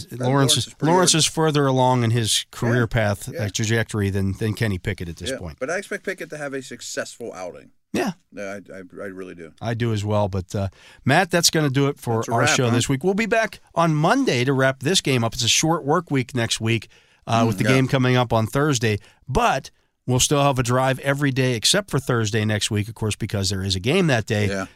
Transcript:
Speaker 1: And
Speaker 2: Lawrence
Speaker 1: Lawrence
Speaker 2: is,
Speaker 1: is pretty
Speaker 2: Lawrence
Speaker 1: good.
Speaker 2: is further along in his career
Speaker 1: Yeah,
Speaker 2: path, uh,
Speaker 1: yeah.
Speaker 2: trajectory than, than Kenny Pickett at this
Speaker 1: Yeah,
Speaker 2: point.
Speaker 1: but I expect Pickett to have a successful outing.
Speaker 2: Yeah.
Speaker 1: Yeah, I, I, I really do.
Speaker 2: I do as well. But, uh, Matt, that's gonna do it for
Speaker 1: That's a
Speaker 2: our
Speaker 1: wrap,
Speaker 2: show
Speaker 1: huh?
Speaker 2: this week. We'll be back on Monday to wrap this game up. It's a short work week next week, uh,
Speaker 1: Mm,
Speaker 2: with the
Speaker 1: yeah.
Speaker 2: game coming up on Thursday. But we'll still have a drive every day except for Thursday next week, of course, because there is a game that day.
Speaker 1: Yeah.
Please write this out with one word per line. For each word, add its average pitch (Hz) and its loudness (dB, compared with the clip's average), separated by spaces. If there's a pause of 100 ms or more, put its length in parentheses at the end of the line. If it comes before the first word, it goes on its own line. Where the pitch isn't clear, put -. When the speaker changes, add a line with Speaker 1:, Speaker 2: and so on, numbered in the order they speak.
(100)
Speaker 1:
And 120 -12
Speaker 2:
Lawrence - -
Speaker 1:
Lawrence 135 2
Speaker 2:
is, 120 -4
Speaker 1:
is - -20
pretty 160 0
Speaker 2:
Lawrence 175 6
Speaker 1:
good. 160 4
Speaker 2:
is 147 2
further 151 2
along 127 4
in 110 2
his 113 0
career 120 0
Speaker 1:
Yeah, 113 2
Speaker 2:
path, 104 -2
uh, - -12
Speaker 1:
yeah. 104 -4
Speaker 2:
trajectory 110 -2
than, 98 -2
than 107 -4
Kenny 104 -2
Pickett 92 -8
at 80 -12
this 104 -8
Speaker 1:
Yeah, 135 -6
Speaker 2:
point. 82 -14
Speaker 1:
but 135 -8
I 180 -4
expect 202 -10
Pickett 175 -10
to 160 -12
have 143 -8
a 135 -8
successful 120 -12
outing. 80 -14 (220)
Speaker 2:
Yeah. 247 -4 (200)
Speaker 1:
Yeah, 101 -12 (100)
I, - -18
I, 95 -16
I 92 -14
really 92 -14
do. 82 -18 (100)
Speaker 2:
I 117 -4
do 113 0
as 101 -2
well. 104 0
But, 95 -6
uh, 98 -2 (360)
Matt, 170 4
that's 170 2
gonna 151 2
do 139 2
it 143 -4
for 117 -2
Speaker 1:
That's 113 -2
a 117 -2
Speaker 2:
our 113 2
Speaker 1:
wrap, 147 4
Speaker 2:
show 131 4
Speaker 1:
huh? 117 4
Speaker 2:
this 117 2
week. 135 0
We'll 190 2
be 220 0
back 220 -2 (160)
on 165 4
Monday 170 4
to 139 2
wrap 131 2
this 160 2
game 127 2
up. 113 -2
It's 123 -4
a 110 0
short 160 2
work 170 0
week 135 -2
next 113 -2
week, 113 0 (400)
uh, 117 4
Speaker 1:
Mm, - 4
Speaker 2:
with 98 0
the 104 0
Speaker 1:
yeah. 110 2
Speaker 2:
game 131 4
coming 127 2
up 123 2
on 110 2
Thursday. 120 0 (300)
But 190 0 (360)
we'll 127 0
still 143 2
have 139 2
a 131 0
drive 127 2
every 143 0
day 127 0
except 185 0
for 143 -2
Thursday 113 0
next 107 -2
week, 104 -2
of 107 -14
course, 107 -4
because 101 -4
there 95 -4
is 98 -2
a 92 -4
game 165 2
that 120 2
day. 104 0
Speaker 1:
Yeah. 95 -4 (120)